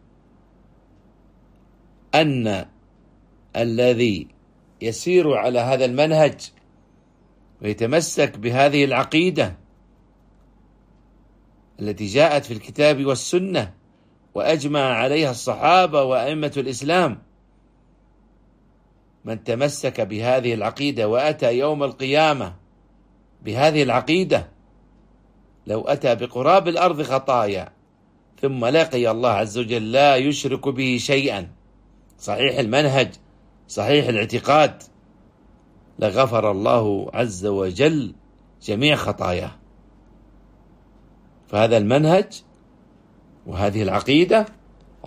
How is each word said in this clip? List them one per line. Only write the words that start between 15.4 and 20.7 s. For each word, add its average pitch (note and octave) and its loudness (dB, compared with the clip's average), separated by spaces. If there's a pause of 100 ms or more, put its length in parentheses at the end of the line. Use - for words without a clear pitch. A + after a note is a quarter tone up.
وأئمة C3 -2
الإسلام، C3+ -2 (2000)
من A2+ -10
تمسك C3 -4
بهذه A#2 -2
العقيدة A2 -2